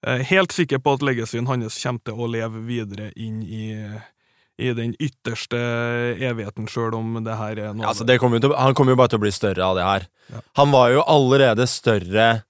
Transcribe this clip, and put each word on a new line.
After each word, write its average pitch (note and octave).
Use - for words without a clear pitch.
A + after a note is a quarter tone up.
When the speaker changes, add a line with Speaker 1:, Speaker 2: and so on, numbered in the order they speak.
Speaker 1:
eh, B2
helt F#3
sikker C#3
på C#3
at C#3+
legacyen A#2
hans A#2+
kommer B2
til A2+
å A#2+
leve A2+
videre G#2+
inn A2
i, A2
i B2
den A#2
ytterste A#2+
evigheten, A2+
selv A2+
om A2+
det A2
her G#2+
er G#2+
noe A2
Speaker 2:
Ja, A2+
altså, A2+
det B2
kommer A#2+
jo C#3
til, -
han C3
kommer C3
jo B2+
bare B2
til G#2+
å -
bli G#2
større F#2
av F#2
det F2+
her. F#2+
Speaker 1:
Ja. A2+
Speaker 2:
Han C#3+
var B2
jo C#3
allerede C3
større A2